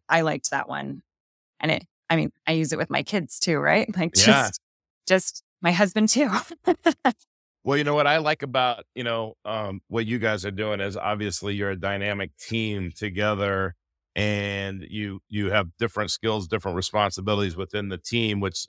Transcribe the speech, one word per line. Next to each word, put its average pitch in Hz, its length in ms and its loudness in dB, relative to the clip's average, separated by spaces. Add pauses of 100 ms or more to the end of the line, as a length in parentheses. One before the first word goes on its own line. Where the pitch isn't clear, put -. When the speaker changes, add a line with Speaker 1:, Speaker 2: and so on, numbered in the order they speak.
Speaker 1:
I 165 140 4
liked 156 280 -2
that 139 180 -4
one. 139 340 -8 (580)
And 160 100 0
it, - 160 -2 (220)
I - 80 4
mean, 151 160 0 (140)
I 160 60 0
use 160 200 0
it - 60 -2
with 165 120 -2
my 139 120 0
kids 175 360 -4
too, 156 200 0
right? 151 340 2
<laughs> - 40 -6
Like, 170 200 0
Speaker 2:
Yeah. 92 80 6
Speaker 1:
just, 127 360 4 (460)
just - 360 2 (200)
my 180 100 4
husband 208 380 4
too. 254 200 4 (360)
<laughs> 359 80 4 (880)
Speaker 2:
Well, 135 140 2
you 147 80 2
know 147 100 2
what 147 120 4
I 147 100 6
like 156 260 0
about, 127 420 0 (100)
you 127 100 -6
know, 113 300 -4 (100)
um, 104 440 -6
what 113 180 -2
you 117 120 -2
guys 107 280 0
are 104 40 -4
doing 104 300 -4
is 98 160 -4
obviously 101 580 -4
you're 101 180 -2
a 95 60 -4
dynamic 98 600 -2
team 104 580 -4
together, 98 800 -2 (420)
and 101 720 -2
you, 104 400 -8
you 104 220 -2
have 98 180 2 (100)
different 107 320 -2
skills, 110 380 -2
different 95 280 -2
responsibilities 98 840 0
within 98 320 -6
the 92 80 -6
team, 110 420 -2
which 95 280 -4